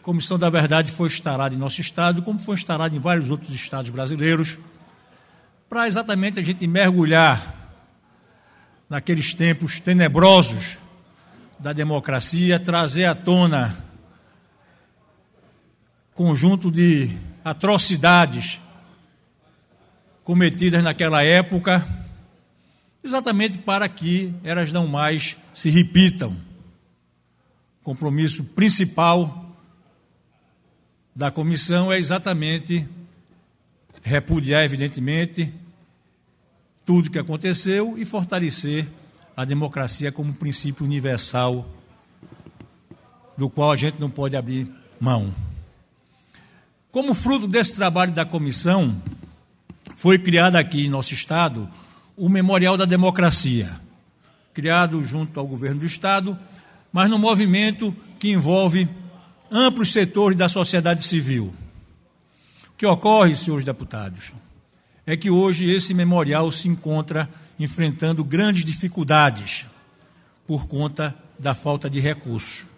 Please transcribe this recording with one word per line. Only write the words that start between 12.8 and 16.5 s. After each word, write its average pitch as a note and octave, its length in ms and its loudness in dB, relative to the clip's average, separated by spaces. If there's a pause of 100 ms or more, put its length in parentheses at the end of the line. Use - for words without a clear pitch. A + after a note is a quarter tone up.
à E3+ 80 2
tona E3+ 640 2 (2500)
conjunto F3 560 2